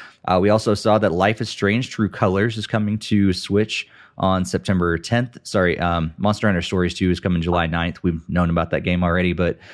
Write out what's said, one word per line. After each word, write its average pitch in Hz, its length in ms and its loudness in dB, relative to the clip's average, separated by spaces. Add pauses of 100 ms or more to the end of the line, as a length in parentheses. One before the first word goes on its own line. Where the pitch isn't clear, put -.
(240)
Uh, 90 180 2
we 101 80 4
also 107 240 2
saw 107 260 2
that 101 120 2
Life 95 300 0
is 110 80 -6
Strange: 107 400 -2
True 104 180 -2
Colors 104 500 0
is 104 80 -8
coming 107 340 -2
to 98 340 2
Switch 101 540 -2 (300)
on 92 280 0
September 90 540 0
tenth. 120 440 -2
Sorry, 90 360 0
um, 85 380 -2
Monster 104 300 0
Hunter 90 140 2
Stories 90 320 -2
two 95 160 0
is 87 100 0
coming 87 220 0
July 85 240 0
ninth. 85 380 -4
We've 80 260 0
known 85 220 2
about 82 180 0
that 76 120 -2
game 90 220 0
already, 87 300 0
but, 85 240 -2 (160)